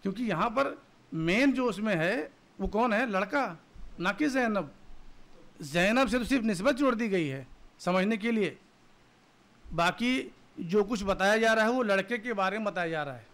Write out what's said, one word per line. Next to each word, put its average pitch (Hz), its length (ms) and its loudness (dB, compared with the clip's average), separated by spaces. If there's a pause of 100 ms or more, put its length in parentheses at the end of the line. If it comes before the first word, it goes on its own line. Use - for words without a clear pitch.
क्योंकि 196 220 -4
यहाँ 202 260 0
पर 277 320 -2 (320)
main 190 380 4
जो 247 140 0
उसमें 208 300 -2
है, 196 340 -2 (300)
वो 185 80 -2
कौन 226 240 2
है? 233 140 2
लड़का, 202 500 -2 (440)
ना 185 120 0
कि 294 160 0
ज़ैनब। 220 460 0 (880)
ज़ैनब 190 460 2
से 233 100 0
तो 247 60 0
सिर्फ 254 200 2
निस्बत 220 300 2
जोड़ 254 200 2
दी 226 140 -2
गई 180 180 0
है 135 200 -6 (320)
समझने 190 380 0
के 226 160 -2
लिए, 202 260 0 (1120)
बाकी 180 600 0 (280)
जो 196 240 2
कुछ 202 180 -4
बताया 196 340 2
जा 226 160 4
रहा 220 120 4
है, 220 60 4
वो 254 120 2
लड़के 202 360 0
के 233 140 -6
बारे 196 260 0
में 220 60 -4
बताया 175 240 -2
जा 160 140 -4
रहा 139 120 -8
है। 113 200 -18